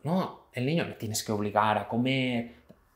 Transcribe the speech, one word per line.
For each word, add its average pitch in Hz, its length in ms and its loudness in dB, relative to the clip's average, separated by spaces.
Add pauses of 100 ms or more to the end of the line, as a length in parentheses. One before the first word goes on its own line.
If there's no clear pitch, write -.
no, 160 500 -2
el 123 120 -2
niño 151 200 2
le - 100 -8
tienes 107 280 -4
que - 80 -4
obligar 104 460 4
a 101 100 -4
comer. 123 680 0 (400)